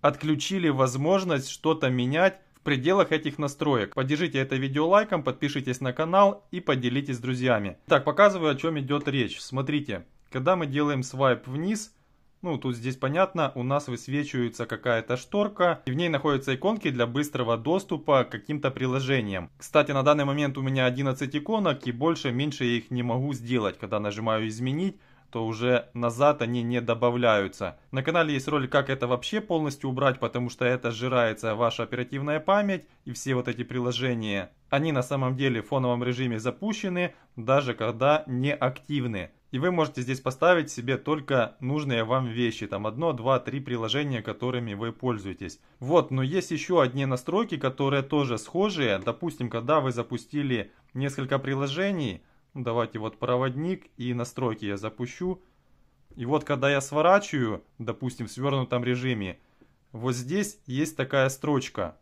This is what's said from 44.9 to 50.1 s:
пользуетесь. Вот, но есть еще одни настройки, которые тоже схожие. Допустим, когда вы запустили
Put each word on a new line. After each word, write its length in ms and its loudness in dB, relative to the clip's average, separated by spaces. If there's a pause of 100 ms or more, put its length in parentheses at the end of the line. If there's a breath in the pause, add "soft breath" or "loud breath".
пользуетесь. 720 -6 (180 soft breath)
Вот, 320 4
но 140 0
есть 260 -2
еще 300 2
одни 260 2
настройки, 500 -2
которые 460 0
тоже 340 0
схожие. 600 0
Допустим, 500 -4
когда 300 0
вы 140 0
запустили 800 -4 (200 loud breath)